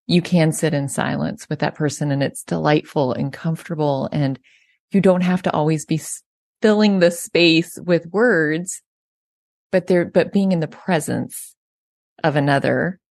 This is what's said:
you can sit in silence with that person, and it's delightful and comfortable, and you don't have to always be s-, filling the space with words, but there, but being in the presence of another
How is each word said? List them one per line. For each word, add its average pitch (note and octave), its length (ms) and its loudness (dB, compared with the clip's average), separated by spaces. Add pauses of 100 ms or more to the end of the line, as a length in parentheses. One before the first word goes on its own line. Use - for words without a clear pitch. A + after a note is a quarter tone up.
you E3+ 160 2
can E3 300 2
sit D#3 220 -2
in C#3 140 -2
silence - 600 -6
with D3+ 100 -6
that D3 140 -2
person, D3 380 -4
and C#3 100 -2
it's C3+ 220 -6
delightful D#3 720 0
and C#3+ 200 -4
comfortable, D3+ 800 -4
and C3+ 260 -2 (540)
you G3 100 2
don't F3+ 200 4
have F3+ 220 0
to F3+ 80 -2
always D#3 340 0
be D#3+ 100 -2
s-, - 260 -8 (400)
filling G#3 380 4
the F3 100 6
space E3 720 0
with E3+ 280 0
words, F3 720 0 (880)
but F3+ 160 0
there, F3 180 2
but F#3 260 0
being G3 200 2
in F3 80 0
the D#3 80 -2
presence - 880 -6 (680)
of D3+ 120 0
another C#3 640 0 (120)